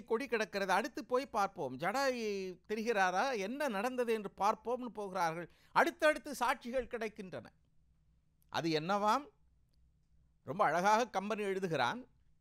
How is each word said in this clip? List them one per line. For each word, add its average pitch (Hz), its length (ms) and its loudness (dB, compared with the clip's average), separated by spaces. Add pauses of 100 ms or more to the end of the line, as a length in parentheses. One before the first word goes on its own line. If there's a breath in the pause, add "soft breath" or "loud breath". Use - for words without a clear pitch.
கொடி 233 220 -2
கிடக்கிறது, 202 460 0
அடுத்து 233 320 0
போய் 254 220 0
பார்ப்போம், 185 520 -2
ஜடாயு 233 500 0 (400)
தெரிகிறாரா, 208 560 2 (140)
என்ன 262 300 -2
நடந்தது 233 440 -2
என்று 208 240 -2
பார்ப்போம்னு" 226 560 -2
போகிறார்கள். 180 560 -4 (240 soft breath)
அடுத்தடுத்து 302 600 4
சாட்சிகள் 247 580 -2
கிடைக்கின்றன. 202 540 -8 (1080)
அது 160 180 -2
என்னவாம்? 202 560 0 (1200)
ரொம்ப 196 180 2
அழகாக 202 460 4
கம்பன் 202 280 -2
எழுதுகிறான். 185 600 0 (400)